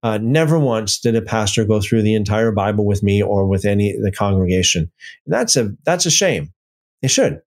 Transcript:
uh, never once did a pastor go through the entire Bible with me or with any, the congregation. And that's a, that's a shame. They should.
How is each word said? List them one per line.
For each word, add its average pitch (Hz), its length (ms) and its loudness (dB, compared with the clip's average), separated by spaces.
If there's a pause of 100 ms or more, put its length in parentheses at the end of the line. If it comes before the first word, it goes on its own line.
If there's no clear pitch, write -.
uh, 107 160 -2
never 147 400 2
once 113 420 -2
did 117 160 0
a 110 60 0
pastor 110 420 -2
go 107 160 2
through 107 220 0
the 107 120 2
entire 107 380 0
Bible 104 320 0
with 101 180 0
me 101 200 2
or 98 240 0
with 95 180 0
any, 101 380 0
the 98 100 -2
congregation. 92 800 0 (340)
And - 80 -6
that's 233 240 0
a, 110 140 0 (140)
that's 175 200 0
a 170 60 0
shame. 110 420 0 (480)
They 135 80 -2
should. 190 320 0 (120)